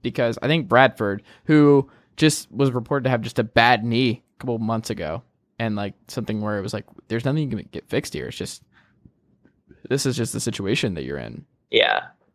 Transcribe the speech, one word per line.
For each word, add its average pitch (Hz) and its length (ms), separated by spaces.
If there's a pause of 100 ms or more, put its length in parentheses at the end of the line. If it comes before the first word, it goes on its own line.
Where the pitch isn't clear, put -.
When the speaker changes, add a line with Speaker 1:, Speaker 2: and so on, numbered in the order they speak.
Speaker 1:
because 117 400
I - 60
think 151 200
Bradford, 113 540 (220)
who 147 460 (260)
just - 360
was 131 200
reported 123 320
to 131 60
have 117 120
just 117 160
a 113 60
bad 117 400
knee 117 380 (140)
a - 40
couple 120 180
months 113 320
ago, 82 320 (360)
and, 113 180
like, 101 180 (140)
something 110 320
where 104 180
it 95 40
was - 120
like, 107 100 (240)
"There's 113 160
nothing 143 260
you 110 60
can - 140
get - 180
fixed - 260
here. 62 120
It's - 100
just, - 260 (1300)
this 139 180
is 127 100
just 117 160
the 110 80
situation 104 540
that 71 100
you're 69 140
in." 58 260 (260)
Speaker 2:
Yeah. - 360 (280)